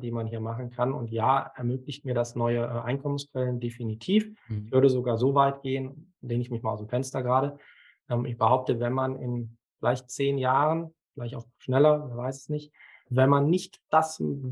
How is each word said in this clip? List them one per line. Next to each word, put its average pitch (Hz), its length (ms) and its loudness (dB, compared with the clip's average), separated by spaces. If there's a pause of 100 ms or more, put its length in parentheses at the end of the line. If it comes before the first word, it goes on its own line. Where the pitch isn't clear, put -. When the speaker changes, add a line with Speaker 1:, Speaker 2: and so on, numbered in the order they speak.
Speaker 1:
die 120 80 -6
man 117 160 -6
hier 113 140 -6
machen 120 300 -6
kann. 127 220 -2
Und 120 200 -6
ja, 120 420 0
ermöglicht 123 500 -6
mir 127 100 -2
das 120 200 -2
neue, 120 300 0
äh, 117 180 -4
Einkommensquellen 131 800 -4
definitiv. 120 680 0 (200)
Speaker 2:
Mhm. 107 180 -6
Speaker 1:
Ich 117 60 -14
würde 135 160 6
sogar 123 300 0
so 135 180 2
weit 139 260 2
gehen, 131 580 -6
lehne 120 220 -2
ich 120 80 -6
mich 113 120 -6
mal 110 100 -4
aus 107 80 -6
dem 107 80 -10
Fenster 131 340 -4
gerade. 131 360 0 (500)
Ähm, 120 160 0
ich 113 140 -6
behaupte, 120 420 4
wenn 120 120 0
man 131 280 -2
in 120 360 -6 (220)
vielleicht 127 320 -2
zehn 139 280 0
Jahren, 151 560 2 (200)
vielleicht 120 220 -8
auch 120 80 -10 (140)
schneller, 143 500 4
wer 120 80 -10
weiß 127 220 -6
es - 100 -20
nicht, 151 240 -6 (420)
wenn 131 140 6
man 143 220 6
nicht - 280 0 (120)
das, 160 340 2 (280)